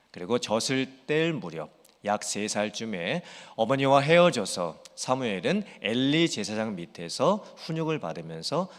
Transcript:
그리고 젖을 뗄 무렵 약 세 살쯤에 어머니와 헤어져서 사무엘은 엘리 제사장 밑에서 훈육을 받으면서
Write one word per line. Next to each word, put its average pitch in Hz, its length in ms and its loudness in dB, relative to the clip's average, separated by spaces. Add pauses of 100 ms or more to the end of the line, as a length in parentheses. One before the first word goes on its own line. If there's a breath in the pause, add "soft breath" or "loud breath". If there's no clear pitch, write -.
(100)
그리고 117 300 -2
젖을 127 640 -2
뗄 160 260 2
무렵 156 460 -8 (260)
약 104 180 0
세 104 260 -4
살쯤에 107 720 -4 (340 loud breath)
어머니와 135 440 4
헤어져서 135 840 4 (120)
사무엘은 131 720 -2 (180 loud breath)
엘리 135 460 2
제사장 107 480 -4
밑에서 104 680 -2 (120 loud breath)
훈육을 160 420 -4
받으면서 82 720 -4 (100)